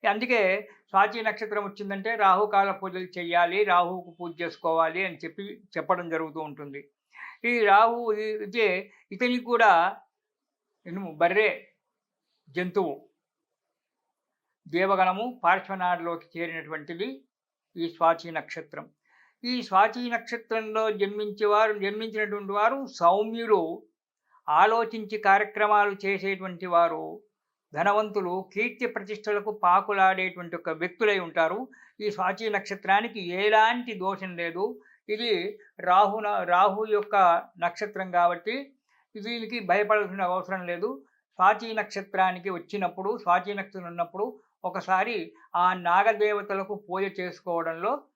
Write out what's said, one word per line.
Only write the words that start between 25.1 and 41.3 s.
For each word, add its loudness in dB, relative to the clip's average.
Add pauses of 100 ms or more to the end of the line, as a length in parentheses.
కార్యక్రమాలు 4 (120)
చేసేటువంటి -6
వారు, 2 (680)
ధనవంతులు, 0 (200)
కీర్తి -4
ప్రతిష్టలకు -6 (120)
పాకులాడేటువంటి 2
ఒక -8 (120)
వ్యక్తులై 0
ఉంటారు. -2 (420)
ఈ -2
స్వాతి -4
నక్షత్రానికి -2 (220)
ఎలాంటి 4 (100)
దోషం -6
లేదు. -4 (440)
ఇది -2 (480)
రాహున-, 4
రాహు 4 (140)
యొక్క 0 (440)
నక్షత్రం -6
కాబట్టి 2 (600)
దీనికి -8 (100)
భయపడాల్సిన 0 (100)
అవసరం -6
లేదు. -6 (500)